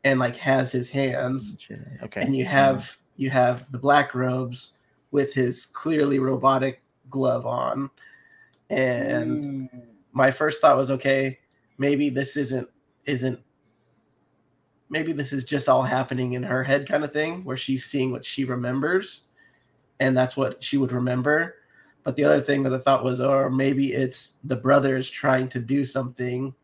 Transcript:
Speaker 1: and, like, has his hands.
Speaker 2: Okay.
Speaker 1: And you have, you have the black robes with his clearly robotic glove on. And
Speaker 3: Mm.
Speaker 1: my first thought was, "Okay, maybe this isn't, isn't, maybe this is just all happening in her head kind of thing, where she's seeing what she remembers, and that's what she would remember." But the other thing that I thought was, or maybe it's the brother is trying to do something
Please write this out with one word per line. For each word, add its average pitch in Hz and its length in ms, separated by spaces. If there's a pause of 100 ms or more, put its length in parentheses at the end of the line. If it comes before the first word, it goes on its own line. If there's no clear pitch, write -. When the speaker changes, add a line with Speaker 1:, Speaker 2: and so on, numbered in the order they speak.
Speaker 1:
and, 139 140
like, 123 180
has 131 360
his 123 180
hands. 131 760 (360)
Speaker 2:
Okay. 107 200
Speaker 1:
And 135 140
you 131 100
have, 135 520 (180)
you 135 140
have 123 420
the 123 60
black 139 360
robes 127 580 (380)
with 139 240
his 123 320
clearly 147 520
robotic 131 640 (280)
glove 123 360
on. 127 440 (800)
And 131 760
Speaker 3:
Mm. 135 240 (440)
Speaker 1:
my 131 180
first 151 300
thought 143 160
was, 131 140
"Okay, 135 480 (400)
maybe 143 320
this 135 260
isn't, 131 320 (380)
isn't, 127 340 (1500)
maybe 160 220
this 139 200
is 131 120
just 139 240
all 131 140
happening 127 500
in 127 100
her 127 220
head 139 240
kind 147 160
of 143 80
thing, 160 320
where 131 120
she's 131 300
seeing 131 240
what 123 140
she - 200
remembers, 135 800 (760)
and 131 160
that's 127 200
what 131 260
she - 160
would 123 140
remember." 127 640 (480)
But 123 120
the 139 80
other 147 160
thing 139 240
that 131 100
I 131 40
thought 127 260
was, 127 160
or 135 300
maybe 135 420
it's 127 520
the 131 120
brother 131 400
is 131 140
trying 131 400
to 127 100
do 135 240
something 127 800